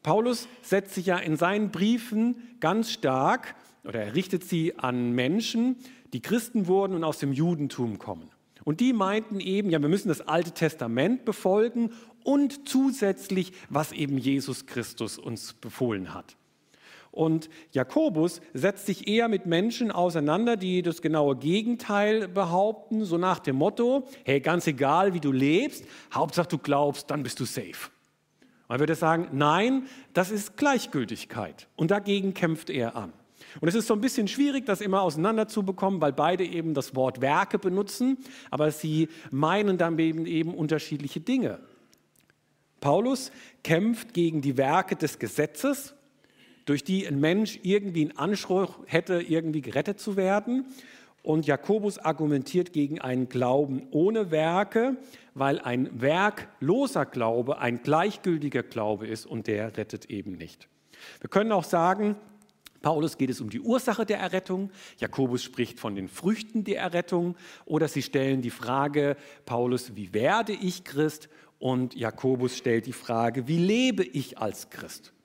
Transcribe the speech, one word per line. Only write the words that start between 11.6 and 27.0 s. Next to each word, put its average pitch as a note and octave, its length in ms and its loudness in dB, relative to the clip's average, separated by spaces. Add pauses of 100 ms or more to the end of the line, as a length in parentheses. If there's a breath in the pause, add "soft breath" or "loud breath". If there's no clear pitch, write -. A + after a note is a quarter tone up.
und C#4+ 440 2
zusätzlich, G3+ 840 2 (180 loud breath)
was D3 220 0
eben C#3 260 -2
Jesus C3 480 -2
Christus A2+ 520 -6
uns - 340 -10
befohlen G#2+ 600 -4
hat. - 240 -14 (760 loud breath)
Und D#3+ 360 2 (220 loud breath)
Jakobus E3+ 680 2 (140 loud breath)
setzt F#3+ 320 0
sich - 200 -4
eher A3+ 220 2
mit G3 180 0
Menschen G3+ 460 2
auseinander, F3 640 2
die F#3 260 0
das E3 180 -2
genaue D3 360 2
Gegenteil G#3 880 0
behaupten, G3 800 0
so E3+ 140 0
nach F#3 200 2
dem C3+ 160 -2
Motto, A#3+ 540 2 (160 loud breath)
hey, C#3 160 4
ganz E3 260 2
egal, D#3+ 480 2
wie E3+ 60 -2
du D3 100 0
lebst, D3 540 2 (280 loud breath)
Hauptsache D#3+ 360 0
du D#3 100 -2
glaubst, C#3+ 540 0